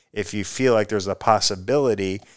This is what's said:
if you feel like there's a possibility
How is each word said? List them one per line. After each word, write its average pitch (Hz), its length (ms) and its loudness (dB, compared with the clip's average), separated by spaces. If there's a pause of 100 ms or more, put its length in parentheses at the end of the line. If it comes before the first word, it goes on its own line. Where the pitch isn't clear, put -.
(120)
if 104 200 -6
you 104 100 -4
feel 127 300 0
like 107 160 2
there's 101 180 -2
a 98 80 -4
possibility 104 1080 0 (140)